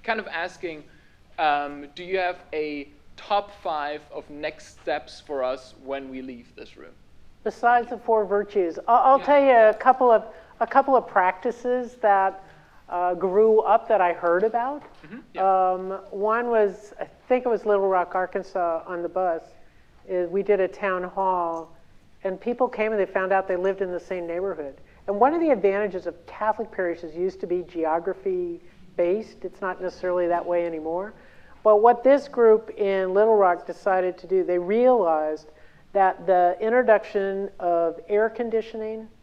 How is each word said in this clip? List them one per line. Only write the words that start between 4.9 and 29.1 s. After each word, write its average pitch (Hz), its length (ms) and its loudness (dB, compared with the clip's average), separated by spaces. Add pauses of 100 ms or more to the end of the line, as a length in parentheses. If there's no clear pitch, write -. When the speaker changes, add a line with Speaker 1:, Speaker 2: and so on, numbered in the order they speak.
Speaker 1:
for 139 160 -6
us 131 320 -6 (100)
when 135 260 -10
we 131 100 -12
leave 127 340 -16
this - 220 -20
room? - 160 -20 (500)
Speaker 2:
Besides 240 460 0
the 240 100 -8
four 220 280 0
virtues, 196 600 -2
I'll, 240 260 4
I'll 269 80 6
Speaker 1:
Yeah. 269 40 -12
Speaker 2:
tell 277 180 4
you 269 140 6 (140)
a 208 40 -2
couple 254 360 2
of, 220 140 4 (360)
a 226 60 0
couple 269 300 4
of 226 120 2
practices 240 920 -2
that, 196 400 2 (480)
uh, 180 240 -2
grew 202 460 4
up 226 280 2
that 208 140 2
I 175 100 2
heard 175 320 0
about. 240 380 -4 (200)
Speaker 1:
Mm-hmm. 185 160 -18 (160)
Yeah. 190 380 2
Speaker 2:
Um, 190 280 -6 (100)
one 220 400 -2
was, 208 500 0
I 165 60 -8 (200)
think 247 200 0
it - 20 -2
was 226 180 -2
Little 196 220 2
Rock, 180 260 0
Arkansas, 180 720 -4
on 175 160 -8
the 170 60 -6
bus. 175 340 -4 (640)
Is 180 220 -4
we 190 140 -2
did 202 160 2
a 185 80 0
town 185 340 -4
hall, 180 760 -4 (460)
and 190 180 -6
people 240 280 -2
came 220 240 -4
and 214 80 -2
they 190 120 0
found 190 200 -2
out 190 160 0
they 185 80 -2
lived 190 260 -2
in 185 80 -4
the 180 80 -6
same 175 260 -8
neighborhood. 170 520 -8 (320)
And 202 100 -4
one 262 160 4
of 339 60 -2
the 330 100 2
advantages 196 560 0
of 170 80 -6 (120)
Catholic 214 440 -6
parishes 170 460 -6
used 185 240 -6
to 208 80 -8
be 180 140 -4
geography 170 1000 -4 (360)
based. 185 480 -2